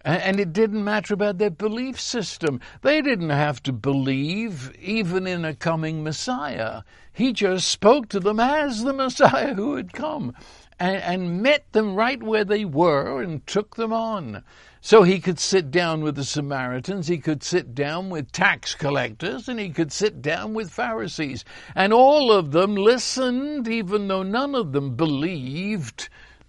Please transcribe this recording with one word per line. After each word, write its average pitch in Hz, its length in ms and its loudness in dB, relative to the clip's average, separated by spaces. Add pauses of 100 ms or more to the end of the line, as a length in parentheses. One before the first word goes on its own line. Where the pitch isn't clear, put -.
A-, 165 200 0
and 190 140 0
it 175 140 -2
didn't 208 320 0
matter 208 280 -2
about 202 260 -2
their 208 100 2
belief 220 500 -4
system. 160 640 -4 (200)
They 302 200 2
didn't 196 300 0
have 147 320 0
to 135 100 -2
believe 139 1080 -2
even 190 480 -2
in 175 160 -4
a 156 100 -4
coming 160 480 -2
Messiah. 147 840 -6 (280)
He 247 220 0
just 185 340 0
spoke 233 420 4
to 196 120 -2
them 214 180 0
as 262 440 0
the 269 100 -2
Messiah 262 600 2
who 233 220 -2
had 190 180 -8
come 294 400 -6 (460)
and, 190 180 0
and 180 440 -2
met 285 300 0
them 208 240 2
right 233 260 0
where 220 220 0
they 208 220 0
were 165 560 2
and 165 260 -6
took - 280 -2
them 226 180 -4
on. 202 500 -6 (380)
So 214 220 10
he 180 180 4
could 185 180 -2
sit 175 320 0
down 165 320 0
with 147 120 -2
the 143 100 -6
Samaritans, 139 800 -6
he 170 120 0
could 151 220 -2
sit 165 320 -4
down 151 360 -4
with 151 240 -8
tax - 420 0
collectors, 143 720 -4
and 247 100 -6
he 202 120 -6
could 160 240 -2
sit 196 280 -2
down 190 320 -4
with 214 160 -6
Pharisees. 196 760 -6 (280)
And 196 200 4
all 262 400 8
of 170 180 4
them 196 240 4
listened, 254 920 2
even 208 400 -2
though 190 140 0
none 254 320 -2
of 180 180 -2
them 139 240 -2
believed 156 1120 -4 (400)